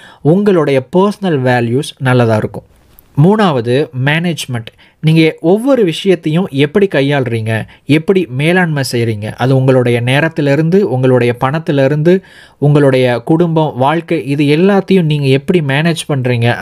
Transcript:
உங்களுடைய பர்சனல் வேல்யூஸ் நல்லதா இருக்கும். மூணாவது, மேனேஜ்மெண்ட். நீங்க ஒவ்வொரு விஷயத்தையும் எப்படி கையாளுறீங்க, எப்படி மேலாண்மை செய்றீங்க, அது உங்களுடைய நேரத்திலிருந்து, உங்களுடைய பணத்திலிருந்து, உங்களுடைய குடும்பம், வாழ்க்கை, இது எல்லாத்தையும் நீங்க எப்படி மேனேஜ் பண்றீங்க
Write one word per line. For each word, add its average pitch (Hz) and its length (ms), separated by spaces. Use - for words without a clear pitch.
உங்களுடைய 151 720
பர்சனல் 185 460
வேல்யூஸ் 123 560
நல்லதா 123 380
இருக்கும். 101 280
மூணாவது, 156 640
மேனேஜ்மெண்ட். 147 600
நீங்க 160 380
ஒவ்வொரு 226 440
விஷயத்தையும் 170 680
எப்படி 147 360
கையாளுறீங்க, 117 800
எப்படி 160 440
மேலாண்மை 151 640
செய்றீங்க, 113 420
அது 131 220
உங்களுடைய 127 440
நேரத்திலிருந்து, 151 880
உங்களுடைய 127 500
பணத்திலிருந்து, 151 840
உங்களுடைய 135 640
குடும்பம், 160 580
வாழ்க்கை, 160 480
இது 147 200
எல்லாத்தையும் 190 560
நீங்க 151 240
எப்படி 139 340
மேனேஜ் 151 480
பண்றீங்க 123 540